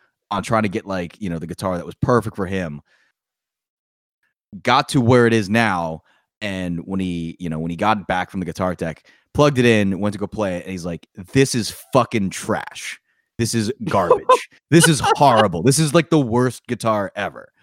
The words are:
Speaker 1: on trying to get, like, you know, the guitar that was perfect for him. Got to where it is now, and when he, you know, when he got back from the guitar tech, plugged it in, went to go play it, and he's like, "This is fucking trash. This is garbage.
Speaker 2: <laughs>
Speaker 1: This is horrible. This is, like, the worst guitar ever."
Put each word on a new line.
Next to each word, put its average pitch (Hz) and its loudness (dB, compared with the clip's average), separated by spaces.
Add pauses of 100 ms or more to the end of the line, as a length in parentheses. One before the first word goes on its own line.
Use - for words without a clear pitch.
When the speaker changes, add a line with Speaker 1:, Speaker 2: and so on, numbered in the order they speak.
(320)
Speaker 1:
on 95 -4
trying 110 0
to 104 -2
get, 101 -6
like, 92 -8
you 98 -6
know, 82 -6
the 80 -10
guitar 92 -6
that 78 -10
was 85 -12
perfect 110 0
for 98 -4
him. 87 -6 (1800)
Got 131 2
to 143 2
where 120 6
it 113 4
is 107 2
now, 92 0 (380)
and 92 -6
when 95 -6
he, 85 -4
you 90 -8
know, 78 -4
when 82 -6
he 85 -6
got 92 0
back 92 -4
from 98 -8
the 85 -6
guitar 90 -4
tech, 82 -8 (280)
plugged 143 4
it 123 4
in, 104 4
went 101 -2
to 101 -12
go 98 -4
play 95 -4
it, 85 -8
and 92 -14
he's 90 -10
like, 82 -10 (260)
"This 135 4
is 107 -2 (220)
fucking 113 2
trash. - -8 (380)
This 117 -2
is 113 0 (120)
garbage. 98 0
Speaker 2:
<laughs> - -2
Speaker 1:
This 165 8
is 147 2
horrible. 110 2
This 135 2
is, 156 0
like, 170 2
the 160 4
worst 123 -2
guitar 107 -2
ever." 80 -8 (120)